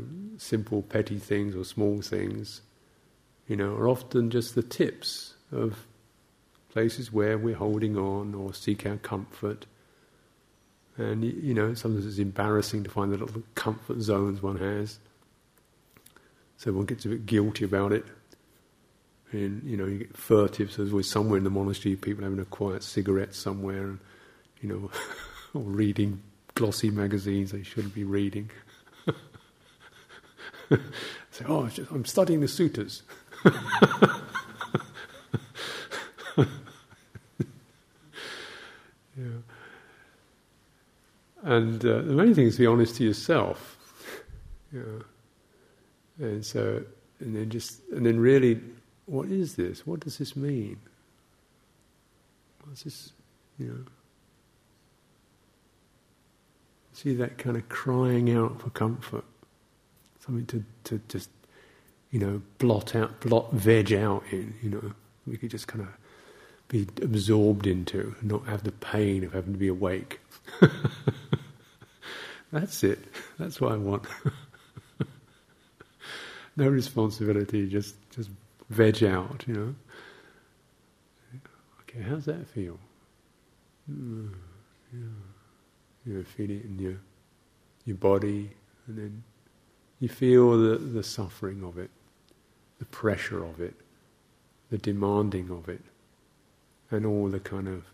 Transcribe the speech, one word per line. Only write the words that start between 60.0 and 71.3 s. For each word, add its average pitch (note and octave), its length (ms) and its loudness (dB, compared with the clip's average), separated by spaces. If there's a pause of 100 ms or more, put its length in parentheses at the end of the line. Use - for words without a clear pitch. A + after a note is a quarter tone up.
Something A#2+ 220 -4
to, A2 160 -4 (220)
to A2 240 -4
just, - 200 -8 (800)
you B2 80 0
know, G2 220 0 (180)
blot A2+ 360 4
out, A2+ 240 0
blot, A#2 320 4
veg G#2+ 400 6
out G2+ 400 2
in, G2+ 300 -6
you A2 80 -4
know. G#2 240 -6 (340)
We A#2 100 -8
could A2+ 140 -8
just A2 160 -10
kind A2 140 -8
of F#2 80 -10 (800)
be G2+ 180 0 (140)
absorbed G#2 640 4
into G2 520 -2
and G#2 100 -4
not G#2 160 -2
have G#2+ 180 -6
the G#2 80 -4
pain G2+ 520 0
of F2+ 100 -8
having F#2 200 -4
to F#2+ 60 -4
be G2 80 2
awake. F#2+ 520 -2 (420)
<laughs> - 0 - (1900)